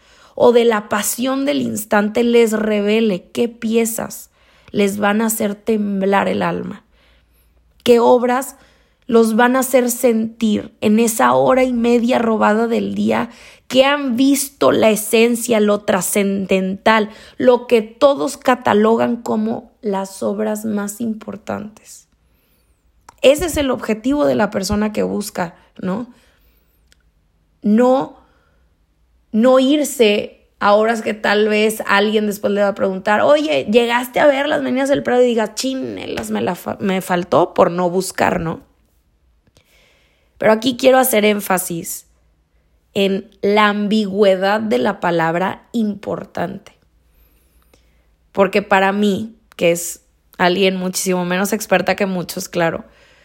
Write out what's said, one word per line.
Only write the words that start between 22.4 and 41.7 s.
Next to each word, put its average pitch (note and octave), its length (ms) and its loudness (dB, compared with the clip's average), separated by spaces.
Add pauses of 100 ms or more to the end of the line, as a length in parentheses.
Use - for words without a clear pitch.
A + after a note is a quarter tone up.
Ese D4 240 4
es D4+ 100 -6
el C#4 140 0
objetivo B3 560 -2
de C4+ 80 2
la G#3+ 160 0
persona G#3 420 -4
que G#3+ 100 -4
busca, F#3 540 -6 (240)
¿no? G#3+ 320 -6 (1500)
No, B3+ 560 2 (1120)
no B3+ 260 4
irse C4 920 0 (120)
a G3+ 140 4
horas A3 280 2
que A3+ 120 -4
tal G#3 340 0
vez G#3+ 380 0
alguien G#3+ 400 0
después G#3 260 -4
le G3+ 100 0
va G3+ 60 2
a G3 60 -2
preguntar, G3 460 -2
"Oye, D4 500 2
¿llegaste A#3+ 500 0
a D4+ 60 4
ver C#4+ 220 2
las D4+ 140 -2
Meninas C4 260 -2
del C#4 140 0
Prado?", B3 200 2
y B3+ 40 4
diga, A3 280 -2
"Chinelas, B3 760 -8
me G#3 100 -4
la F#3+ 140 -2
fa-, - 260 -10
me F#3+ 200 -2
faltó F3+ 540 0
por F#3 160 2
no F3 200 -2
buscar", F3+ 500 -2
¿no? E3 220 -8 (1800)
Pero A3 140 4
aquí A#3+ 240 -2
quiero B3+ 220 4
hacer A#3+ 260 2
énfasis F#3+ 840 -4 (880)